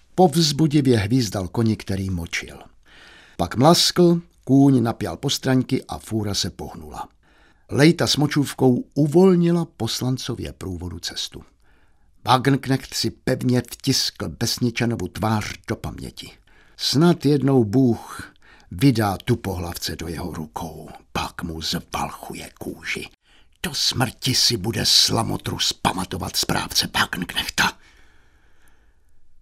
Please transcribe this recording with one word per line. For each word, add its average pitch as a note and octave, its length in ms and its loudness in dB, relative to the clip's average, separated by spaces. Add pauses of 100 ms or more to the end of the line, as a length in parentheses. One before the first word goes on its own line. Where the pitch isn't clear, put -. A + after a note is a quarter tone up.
(160)
Povzbudivě D3 840 4
hvízdal G2 500 0
koni, A2+ 280 0
který G2 340 -6
močil. - 500 -8 (800)
Pak F2 180 -4
mlaskl, E3+ 680 4 (220)
kůň C3+ 400 6
napěl G2+ 340 -4
postraňky C3 680 -2
a D#2+ 100 -10
fůra G#2 360 -6
se F#2 160 -4
pohnula. - 600 -14 (600)
Lejta C#3 380 4
s - 100 0
močůvkou C3+ 760 2
uvolnila E3+ 720 4 (120)
poslancově A#2 760 -4
průvodu F2 460 -10
cestu. - 440 -10 (840)
Wagenknecht C3 680 0
si - 180 -4
pevně B2+ 500 0
vtiskl - 680 -4 (100)
vesničanovu A#2 680 -2
tvář G#2+ 460 -2 (140)
do G#2+ 80 -4
paměti. - 560 -12 (460)
Snad E3 480 2
jednou C#3 380 4
Bůh A2+ 680 0 (380)
vydá G#2+ 460 2
Tupohlavce F2 800 -4
do D#2+ 120 -10
jeho E2 260 -8
rukou, D#2+ 560 -12 (240)
pak - 300 -8
mu D#2+ 180 -8
zvalchuje - 880 -8 (100)
kůži. - 500 -10 (540)
Do D#3+ 100 -6
smrti - 640 -2
si - 220 2
bude G2 280 -2
slamotrus G#2 880 0
pamatovat F2+ 640 -4
správce - 580 -2
Wagenknechta. - 840 -2 (1600)